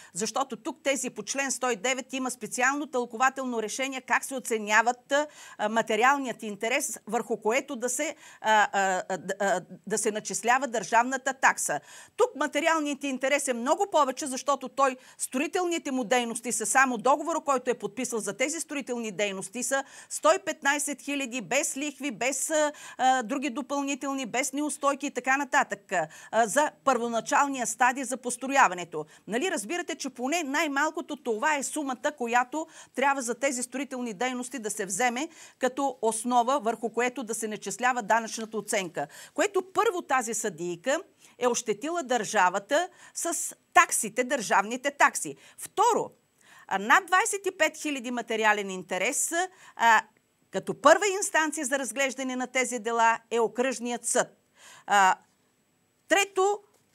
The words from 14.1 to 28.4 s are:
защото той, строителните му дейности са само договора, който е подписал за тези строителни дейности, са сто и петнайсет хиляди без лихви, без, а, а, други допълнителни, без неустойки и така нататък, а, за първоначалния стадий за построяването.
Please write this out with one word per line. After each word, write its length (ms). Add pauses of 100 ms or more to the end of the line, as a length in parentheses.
защото 420
той, 280 (220)
строителните 720
му 140
дейности 480
са 140
само 320
договора, 420
който 300
е 40
подписал 440
за 180
тези 240
строителни 520
дейности, 500
са 220 (240)
сто 240
и 60
петнайсет 640
хиляди 380
без 360
лихви, 340
без, 400
а, 220 (260)
а, 240
други 280
допълнителни, 760
без 260
неустойки 540
и 40
така 260
нататък, 560
а, 540
за 240 (140)
първоначалния 840
стадий 380
за 120
построяването. 920 (200)